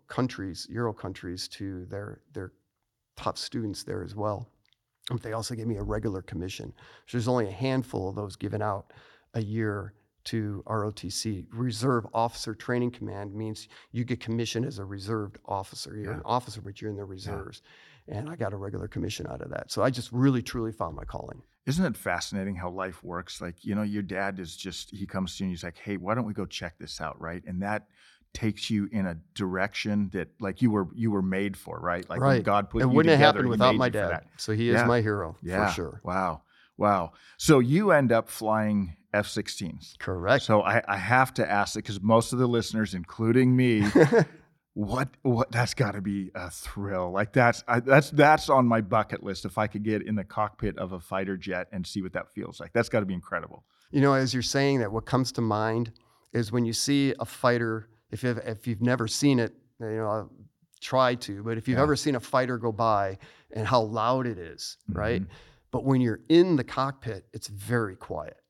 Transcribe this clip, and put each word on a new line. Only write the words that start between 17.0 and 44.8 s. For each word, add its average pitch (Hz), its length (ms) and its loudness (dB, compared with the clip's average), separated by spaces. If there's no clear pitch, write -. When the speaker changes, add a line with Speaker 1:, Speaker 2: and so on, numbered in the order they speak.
Speaker 2:
Yeah. 95 60 -12
Speaker 1:
reserves. 95 540 -10
And 113 220 -8
I 170 60 -12
got 101 180 -4
a 104 40 -10
regular 98 300 -8
commission 95 400 -6
out - 140 -10
of - 80 -10
that. - 220 -10
So 107 100 -2
I 120 80 6
just 127 220 -6
really, 127 320 4
truly 113 280 -4
found 82 240 -6
my - 100 -10
calling. - 360 -10
Speaker 2:
Isn't 156 200 2
it 117 120 -2
fascinating 95 580 -4
how 90 140 -6
life 92 340 -8
works? 87 380 -8
Like, 87 240 -10
you 110 80 -2
know, 104 80 0
your 104 220 -2
dad 95 360 -4
is 82 160 -10
just, - 360 -10
he 95 160 -8
comes 95 300 -6
to 101 60 -6
you - 40 -2
and 92 40 -2
he's 87 120 -8
like, 87 160 -12
"Hey, 104 180 -6
why 90 160 -4
don't 120 120 -2
we 104 80 -6
go 95 120 -4
check - 320 -10
this - 240 -12
out," 76 180 -8
right? 85 280 -8
And 90 160 -6
that 104 240 -4
takes - 360 -4
you 104 220 0
in 98 160 -2
a 87 80 -4
direction 101 800 -2
that, 87 160 -4
like, 98 220 -4
you 123 100 6
were, 101 220 2
you 113 180 0
were 101 100 2
made 95 360 -2
for, 80 220 -12
right? 87 300 -4
Like, 87 120 -4
when 135 80 4
Speaker 1:
Right. 123 140 4
Speaker 2:
God 101 260 2
put 117 140 -2
Speaker 1:
It - 20 4
Speaker 2:
you 127 40 2
Speaker 1:
wouldn't 156 220 6
have 147 80 8
Speaker 2:
together, 147 60 10
Speaker 1:
happened 131 80 2
Speaker 2:
he - 20 2
Speaker 1:
without 120 240 6
Speaker 2:
made 110 60 4
Speaker 1:
my 131 80 4
Speaker 2:
you 120 40 0
for 107 60 -4
Speaker 1:
dad. 95 140 0
Speaker 2:
that. 80 160 -6
Speaker 1:
So - 160 -4
he 117 160 2
is 117 60 4
Speaker 2:
Yeah. 120 100 4
Speaker 1:
my 120 160 4
hero, 101 400 -2
Speaker 2:
Yeah. 92 260 0
Speaker 1:
for 90 60 2
sure. 85 300 -6
Speaker 2:
Wow. 90 400 -2
Wow. 98 340 2
So 151 220 8
you 165 320 4
end 139 200 6
up 113 180 4
flying 107 680 0
F 104 140 2
sixteens. - 720 -8
Speaker 1:
Correct. 95 460 0
Speaker 2:
So 104 160 6
I, 110 260 2
I 98 80 0
have 120 400 4
to 95 160 0
ask 101 240 0
it 110 60 -6
'cause 101 180 -8
most 113 320 6
of 123 80 -2
the 127 80 4
listeners, 110 460 0
including 117 640 4
me, 123 240 4
Speaker 1:
<laughs> - 920 4
Speaker 2:
what, 120 360 -2